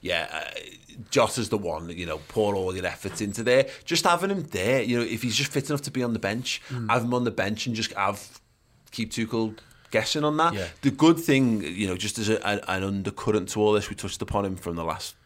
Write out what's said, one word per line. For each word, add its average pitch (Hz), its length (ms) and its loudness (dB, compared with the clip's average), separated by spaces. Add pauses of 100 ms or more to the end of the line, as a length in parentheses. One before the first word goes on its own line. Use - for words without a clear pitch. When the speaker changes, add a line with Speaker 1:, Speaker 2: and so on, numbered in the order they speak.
Speaker 1:
yeah, 87 320 0
uh, 78 260 -8 (520)
Jota's 117 360 2
the 113 100 0
one. 85 340 -4
You 87 140 -6
know, 78 220 -4
pour 104 280 2
all 92 200 -2
your 90 100 -4
efforts 87 360 -4
into 104 200 -4
there. 127 280 6 (160)
Just 165 200 0
having 175 260 2
him 190 200 -2
there, 113 300 2
you 120 180 2
know, 120 60 2
if 110 180 -4
he's 117 140 0
just 139 160 -2
fit 139 160 -2
enough 143 140 -2
to 139 80 -8
be 127 120 -2
on 120 80 0
the 110 80 0
bench, 110 500 -4
Speaker 2:
Mm. 120 220 -6
Speaker 1:
have 120 140 4
him 120 80 0
on 123 100 2
the 117 80 0
bench 104 360 -2
and 120 80 -2
just 107 180 -4
have, 101 480 -4 (500)
keep 113 200 -6
Tuchel 110 460 -2 (340)
guessing 147 340 2
on 151 120 2
that. 165 160 4
Speaker 2:
Yeah. 92 140 -4 (140)
Speaker 1:
The 139 100 4
good 160 280 8
thing, 131 440 4
you 90 240 -2
know, 92 80 0
just 101 240 -4
as 104 80 0
a, 110 180 2
an, 101 220 0
an 95 160 0
undercurrent 98 680 0
to 107 120 -2
all 107 100 6
this, 104 180 2
we 101 60 -6
touched - 260 -8
upon 101 220 -2
him 95 140 -4
from 87 180 -6
the 82 80 -4
last 80 320 -6 (100)